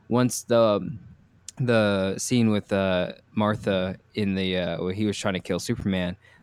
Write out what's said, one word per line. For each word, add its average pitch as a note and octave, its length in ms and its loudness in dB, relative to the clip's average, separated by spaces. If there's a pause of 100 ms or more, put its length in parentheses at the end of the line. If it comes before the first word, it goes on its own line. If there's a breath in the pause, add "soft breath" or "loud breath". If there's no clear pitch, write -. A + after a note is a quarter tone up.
once B2 340 0
the, A2 540 2 (600)
the G#2 600 2
scene A#2 340 2
with, G#2 220 -2
uh, F#2+ 400 0 (200)
Martha G2+ 600 0 (180)
in G2 220 -2
the, F#2 220 -2
uh, E2+ 260 -4
where F#2 100 -2
he G#2+ 120 -2
was G2+ 120 -2
trying G2 180 -2
to F2 40 -6
kill F2 200 -4
Superman, F#2 580 -4 (240 soft breath)